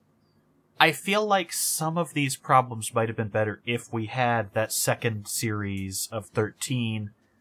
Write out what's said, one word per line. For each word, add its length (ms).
I 140
feel 340
like 260
some 460
of 160
these 220
problems 580
might 140
have 80
been 120
better 380
if 260
we 140
had 480
that 180
second 560
series 840
of 180
thirteen 840